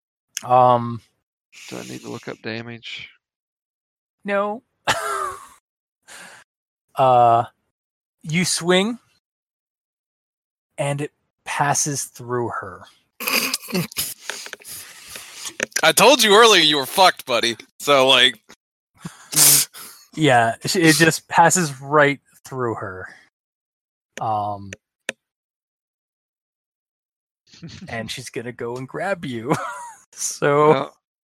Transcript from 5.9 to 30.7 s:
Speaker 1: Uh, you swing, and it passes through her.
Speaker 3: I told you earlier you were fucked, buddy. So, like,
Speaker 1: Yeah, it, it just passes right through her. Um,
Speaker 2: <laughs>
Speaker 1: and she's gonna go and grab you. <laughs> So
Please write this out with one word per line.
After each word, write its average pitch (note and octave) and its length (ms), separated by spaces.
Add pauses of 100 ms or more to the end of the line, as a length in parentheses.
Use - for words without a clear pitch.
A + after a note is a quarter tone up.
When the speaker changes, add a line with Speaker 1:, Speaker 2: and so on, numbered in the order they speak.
Speaker 1:
Uh, A#2+ 480 (760)
you E3 220
swing, F#3 540 (1800)
and C#3+ 220
it D3 120 (320)
passes C#3+ 600
through A#2+ 460
her. G2 320 (3000)
Speaker 3:
I D#3+ 100
told A#3 300
you G#3 140
earlier G#3+ 260
you D3+ 140
were C3+ 100
fucked, - 400
buddy. A#2 300 (220)
So, C3+ 300
like, B2+ 300 (1800)
Speaker 1:
Yeah, A#2+ 480
it, D3+ 140
it D#3+ 200
just D#3+ 320
passes D#3+ 520
right C#3+ 400 (240)
through B2 300
her. F#2+ 340 (1120)
Um, G#2 500 (3000)
Speaker 2:
<laughs> - 280
Speaker 1:
and A2+ 200
she's - 220
gonna B2 220
go A#2+ 240
and C3 120
grab F3 360
you. B2 340
<laughs> C#5 60 (520)
So D3 540